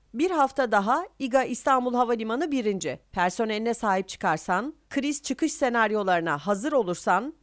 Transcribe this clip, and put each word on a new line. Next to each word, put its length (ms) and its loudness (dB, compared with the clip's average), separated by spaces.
"Bir 180 0
hafta 400 0
daha 340 2
İGA 240 2
İstanbul 520 0
Havalimanı 560 0
birinci. 480 -2
Personeline 640 0
sahip 340 0
çıkarsan, 680 -2
kriz 320 -4
çıkış 320 -2
senaryolarına 840 2
hazır 340 -2
olursan, 720 0